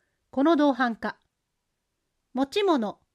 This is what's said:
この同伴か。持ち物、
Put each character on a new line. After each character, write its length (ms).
こ 120
の 120
同 180
伴 220
か。 220
持 140
ち 160
物、 360